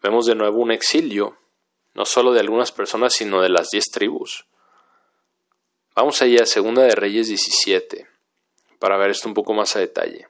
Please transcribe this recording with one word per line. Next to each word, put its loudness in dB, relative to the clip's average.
vemos 2
de 4
nuevo 0
un 0
exilio, -2
no -4
solo 2
de 4
algunas 0
personas, -2
sino -2
de 2
las 0
diez -4
tribus. -6
Vamos 0
allá, 6
Segunda 0
de 6
Reyes -2
diecisiete, -2
para 0
ver 2
esto -6
un -6
poco -2
más -2
a -2
detalle. -6